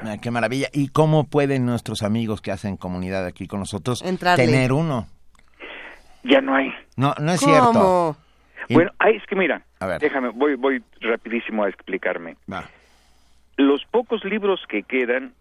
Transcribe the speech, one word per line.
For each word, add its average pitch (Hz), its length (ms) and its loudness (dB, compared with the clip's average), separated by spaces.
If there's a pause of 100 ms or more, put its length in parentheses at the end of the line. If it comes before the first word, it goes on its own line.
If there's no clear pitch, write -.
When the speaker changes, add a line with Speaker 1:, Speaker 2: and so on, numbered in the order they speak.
Speaker 1:
Ah, 107 180 -8
qué 117 100 -6
maravilla. 120 400 -2
¿Y 139 180 0
cómo 156 360 4
pueden 139 400 0
nuestros 113 380 -4
amigos 107 380 -2
que 104 100 -6
hacen 98 260 -6
comunidad 92 480 -6
aquí 90 220 -10
con 101 120 -6
nosotros 107 460 -6
Speaker 2:
Entrarle. 175 400 2
Speaker 1:
tener 127 260 4
uno? 143 360 -2 (1160)
Speaker 3:
Ya 254 160 4
no 269 160 0
hay. 269 160 -2 (240)
Speaker 1:
No, 139 240 0
no 156 140 0
es 175 80 0
Speaker 2:
¿Cómo? 285 120 6
Speaker 1:
cierto. 196 640 4 (520)
Y 117 60 2
Speaker 3:
Bueno, 170 240 4
ay, 214 160 4
es 202 100 -12
que 202 100 -6
mira, 147 280 0 (160)
Speaker 1:
A 95 80 -4
ver. 92 120 -2
Speaker 3:
déjame, 135 300 -2
voy, 135 260 0
voy 127 260 0 (200)
rapidísimo 113 640 -2
a 98 60 0
explicarme. 90 680 -6 (160)
Speaker 1:
Va. 90 140 -8 (920)
Speaker 3:
Los 139 280 2
pocos 226 400 -2
libros 196 440 -2
que 107 140 -4
quedan 127 580 -2